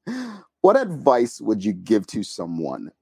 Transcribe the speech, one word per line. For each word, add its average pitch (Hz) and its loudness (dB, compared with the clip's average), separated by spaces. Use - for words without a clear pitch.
What 196 8
advice 139 2
would 104 0
you 107 0
give 92 0
to 107 -6
someone? 82 -8